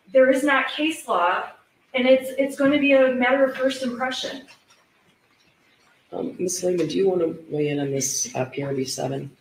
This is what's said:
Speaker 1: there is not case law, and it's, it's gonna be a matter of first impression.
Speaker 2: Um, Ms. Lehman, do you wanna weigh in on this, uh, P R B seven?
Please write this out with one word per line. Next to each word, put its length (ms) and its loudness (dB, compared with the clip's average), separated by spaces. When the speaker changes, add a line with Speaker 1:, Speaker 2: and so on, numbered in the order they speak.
Speaker 1:
there 180 6
is 120 2
not 260 2
case 380 -4
law, 420 0
and 140 0
it's, 320 4
it's 180 0
gonna 220 2
be 140 2
a 200 6
matter 320 2
of 120 0
first 260 -2
impression. 640 -6
Speaker 2:
Um, 260 -8
Ms. 240 -6
Lehman, 240 0
do 100 -4
you 120 2
wanna 260 0
weigh 180 -2
in 120 -2
on 100 -4
this, 440 -4
uh, 120 -2
P 160 -8
R 100 -6
B 120 -4
seven? 460 -6